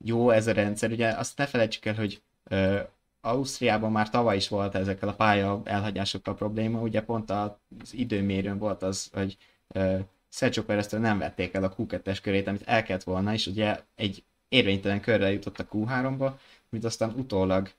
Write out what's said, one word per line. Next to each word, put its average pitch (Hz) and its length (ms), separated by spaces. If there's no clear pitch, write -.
jó 117 260
ez 110 180
a 113 40
rendszer. 104 400
Ugye 117 180
azt - 280
ne 143 80
felejtsük 113 400
el, 107 100
hogy, 107 260
ö, 98 360
Ausztriában 117 680
már 107 180
tavaly 117 260
is 95 120
volt 98 280
ezekkel 98 340
a 101 40
pálya 101 500
elhagyásokkal 101 720
probléma. 110 460
Ugye 110 200
pont 110 300
az 104 180
időmérőn 101 680
volt 104 260
az, 98 300
hogy, 98 240
ö, 95 300
Sergio 120 340
Pereztől 104 360
nem 110 180
vették 87 360
el 98 100
a 95 140
Q 113 80
kettes 98 360
körét, 98 260
amit 101 180
el 113 180
kellett 92 200
volna, 95 300
és 107 140
ugye 104 320
egy 101 280
érvénytelen 101 520
körrel 98 300
jutott 101 280
a - 100
Q 107 160
háromba, 135 540
amit 113 140
aztán 113 320
utólag 95 600